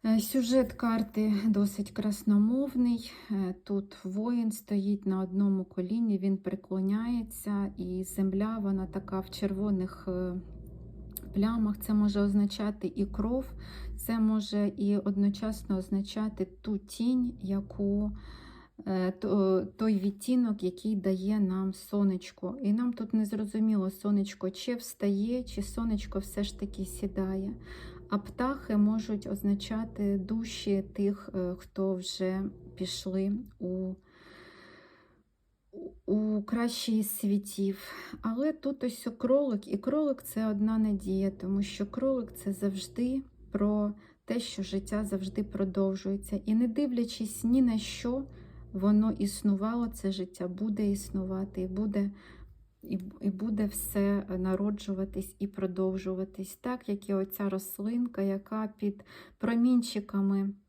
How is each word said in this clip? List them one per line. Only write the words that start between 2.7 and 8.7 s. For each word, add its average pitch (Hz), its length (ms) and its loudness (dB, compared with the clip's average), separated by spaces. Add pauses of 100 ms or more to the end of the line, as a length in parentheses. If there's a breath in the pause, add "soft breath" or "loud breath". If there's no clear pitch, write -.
Е, 190 320 0
тут 196 400 -2
воїн 220 480 0
стоїть 202 540 0
на 190 160 2
одному 190 440 2
коліні, 208 520 0
він 190 200 2
преклоняється, 202 1400 -2
і 180 260 -4
земля, 196 580 0
вона 196 240 0